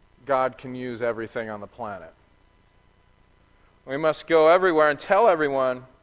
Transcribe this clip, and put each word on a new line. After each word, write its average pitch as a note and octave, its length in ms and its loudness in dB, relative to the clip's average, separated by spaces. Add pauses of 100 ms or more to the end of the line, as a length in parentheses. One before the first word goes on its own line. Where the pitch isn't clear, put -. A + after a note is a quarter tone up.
(280)
God C3 320 -2
can B2+ 160 -14
use B2 260 -12
everything A2+ 480 -6
on G#2 120 -12
the G2 60 -16
planet. G2 460 -14 (1700)
"We C3+ 100 -8
must D#3 300 -4
go D#3+ 220 6
everywhere E3 420 4
and D3 80 -4
tell G3+ 280 2
everyone." C3+ 580 0 (180)